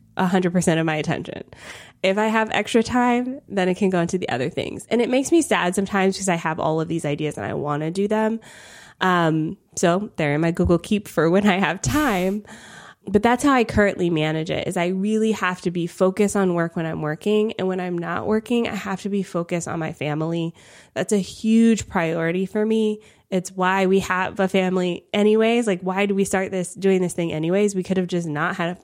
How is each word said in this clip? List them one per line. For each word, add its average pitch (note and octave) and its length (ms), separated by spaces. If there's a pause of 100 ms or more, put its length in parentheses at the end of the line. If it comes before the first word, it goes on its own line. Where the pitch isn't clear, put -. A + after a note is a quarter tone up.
(160)
a F#3 100
hundred F3+ 280
percent E3+ 260
of D#3+ 60
my D#3 100
attention. - 480 (580)
If F#3+ 160
I A3 100
have A3 240
extra G#3+ 320
time, B3 680
then F#3+ 180
it F#3 80
can F#3+ 140
go F#3 100
into F3 180
the - 120
other B2 200
things. - 400
And A#3+ 120
it A3+ 80
makes C4 200
me E4+ 120
sad F3+ 340
sometimes G3 400
because G3 140
I F3 60
have E3 220
all D#3+ 220
of D#3+ 80
these E3 160
ideas D3+ 340
and G2+ 80
I D3+ 80
wanna D3 380
do G3 160
them. A3 320 (600)
Um, E3+ 560 (180)
so F3+ 400
they're D3 200
in D3+ 60
my E3 100
Google F3 280
Keep G#3 300
for D#3+ 200
when G3+ 180
I F#3 120
have F#3 220
time. G#3 640 (600)
But G3+ 160
that's A#3+ 220
how C#4+ 80
I B3 140
currently G3 440
manage D#3 400
it, - 160
is F#3 120
I F3 100
really G#3+ 460
have F#3 300
to F#3 80
be F3 160
focused G3 500
on F#3 160
work E3 240
when E3 80
I'm D#3+ 160
working. G#3 580
And F#3+ 80
when F#3 140
I'm F3+ 160
not E3+ 280
working, A3 440
I G#3+ 60
have F#3+ 260
to G3+ 80
be G3 140
focused E3+ 440
on E3+ 120
my D#3 120
family. D#3+ 640 (380)
That's E3 180
a G#3 60
huge A3 720
priority E3+ 560
for G#3+ 200
me. A3 360 (280)
It's F#3 220
why F#3+ 360
we F#3+ 120
have F#3 400
a F#3+ 80
family F#3 640
anyways. A3 560
Like, F#3 140
why F#3+ 240
do G3+ 100
we G3 80
start F#3+ 280
this, F3+ 240
doing F#3+ 260
this F3 120
thing E3+ 200
anyways? F#3+ 420
We F#3 80
could F#3 140
have F3+ 100
just E3+ 200
not D#3 280
had F3 280